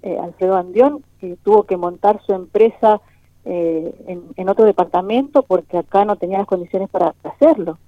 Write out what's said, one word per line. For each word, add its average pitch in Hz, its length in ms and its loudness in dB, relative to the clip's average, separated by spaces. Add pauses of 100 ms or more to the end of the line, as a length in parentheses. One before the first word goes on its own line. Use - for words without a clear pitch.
eh, 180 160 -6
Alfredo 185 380 -2
Andión, 226 460 0 (160)
que 175 240 -12
tuvo 208 220 4
que 190 140 -4
montar 180 480 0
su 202 80 0
empresa, 214 680 0 (460)
eh, 165 480 -4 (120)
en, 175 160 -14 (140)
en 190 120 -6
otro 202 180 4
departamento 202 760 0
porque - 360 -2
acá 196 260 0
no 208 120 -2
tenía 185 220 -4
las 202 80 -4
condiciones 185 440 -4
para 180 240 -2 (100)
hacerlo. 214 640 0